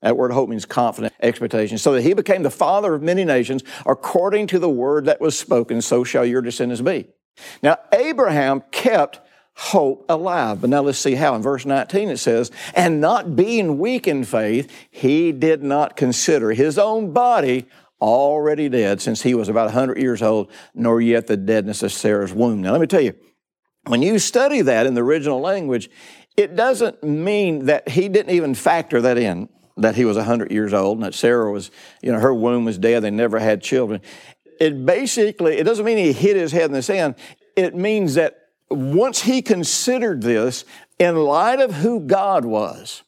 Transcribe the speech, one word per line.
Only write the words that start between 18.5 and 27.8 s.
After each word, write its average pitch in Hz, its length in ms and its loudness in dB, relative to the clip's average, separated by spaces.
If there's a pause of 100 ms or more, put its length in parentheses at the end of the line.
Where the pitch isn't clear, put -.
dead, 104 320 0
since 113 220 -4
he 123 120 2
was 110 140 -2
about 110 180 0
a 107 60 -4
hundred 127 260 0
years 120 240 -2
old, 110 260 0 (280)
nor 117 240 2
yet 117 260 2
the 107 100 0
deadness 104 460 -2
of 101 100 -2
Sarah's 101 400 -2
womb." 110 300 0
Now 92 80 -2
let 143 100 2
me 165 60 2
tell 185 140 2
you, 117 140 0 (720)
when 120 120 0
you 196 200 2
study 269 400 0
that 127 260 2
in 131 80 0
the 120 80 0
original 139 380 0
language, 151 500 -4 (460)
it 196 180 0
doesn't 233 480 0
mean 160 640 -2
that 143 220 0